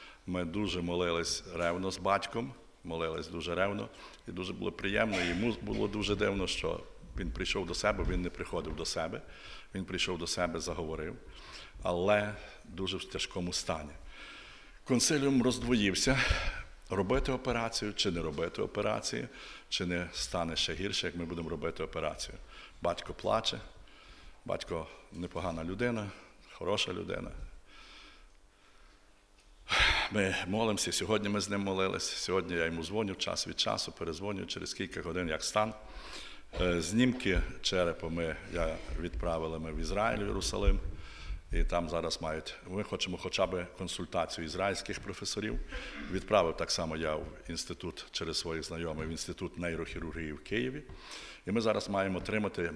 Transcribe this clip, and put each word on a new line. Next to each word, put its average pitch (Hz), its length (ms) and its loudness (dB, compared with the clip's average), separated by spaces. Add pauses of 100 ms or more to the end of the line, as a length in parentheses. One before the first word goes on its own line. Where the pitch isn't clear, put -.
(260)
ми 90 200 0
дуже 90 360 0
молились 87 600 2 (120)
ревно 87 360 2
з 92 60 -4
батьком, 101 560 2 (300)
молились 82 440 -2
дуже 85 280 -4
ревно, 101 340 2 (380)
і 87 40 -8
дуже 92 220 -4
було 92 180 -2
приємно, 101 500 2
і 87 60 2
йому 104 340 2
було 107 260 0
дуже 101 280 0
дивно, 98 320 2
що 85 360 -2 (340)
він 90 140 -2
прийшов 90 360 -2
до 87 60 -2
себе, 101 360 4
він 90 120 2
не 87 80 0
приходив 80 460 -4
до 80 100 -4
себе, - 360 -2 (540)
він 95 100 10
прийшов 92 320 2
до 82 100 0
себе, 82 320 4
заговорив, 80 560 -2 (680)
але 101 540 4 (280)
дуже 92 340 -4
в - 80 -6
тяжкому - 480 -2
стані. 78 400 -2 (920)
Консиліум 135 600 6
роздвоївся, 117 760 6 (680)
робити 117 420 2
операцію 117 640 0
чи - 180 2
не 85 100 0
робити 80 400 -2
операцію, 107 680 0 (420)
чи - 160 0
не 87 280 0
стане 82 420 -2
ще - 180 2
гірше, 92 340 -2
як 80 80 -4
ми 85 100 -4
будемо 82 240 -4
робити 80 340 -2
операцію. - 540 -4 (440)
Батько 87 320 -2
плаче, 110 460 2 (840)
батько - 420 -2 (240)
непогана 85 520 -4
людина, 104 460 0 (440)
хороша 98 400 0
людина. 92 380 -4 (2750)
Ми 95 240 4 (120)
молимося, 104 440 2
сьогодні 104 380 2
ми 101 120 2
з 95 80 -2
ним 101 120 0
молились, 95 420 2
сьогодні 87 520 0
я 85 100 4
йому 82 180 0
дзвоню 98 320 0
час - 320 -2
від - 120 -2
часу, - 320 0
перезвоню 92 540 -4
через - 280 -6
кілька - 280 -4
годин, 85 280 0
як 78 140 0
стан. 107 300 4 (880)
Е, 87 200 4
знімки 104 600 4 (200)
черепа 85 480 2
ми, 82 260 0 (180)
я, 80 240 0 (220)
відправили 82 600 -2
ми 80 120 -4
в 78 60 -4
Ізраїль, 101 460 2
в 101 40 -2
Єрусалим, 98 520 4 (720)
і 82 120 6
там 85 260 2
зараз 82 320 0
мають, 80 340 -4 (120)
ми 95 160 -2
хочемо 90 340 -2
хоча 95 280 0
б 90 200 0 (120)
консультацію 85 680 -2
ізраїльських 92 540 -2
професорів. 107 600 -2 (520)
Відправив 90 460 6
так 82 140 0
само 80 260 0
я 78 180 2
в 78 100 -2 (240)
інститут, - 640 -6
через 80 280 -2
своїх 82 240 -2
знайомих, 80 440 -2
в - 20 -2
Інститут 82 480 -6
нейрохірургії 82 760 -4
в 69 100 -10
Києві. 131 400 -2 (600)
І 92 60 -2
ми 113 100 4
зараз 107 280 4
маємо 95 280 2
отримати, 95 580 0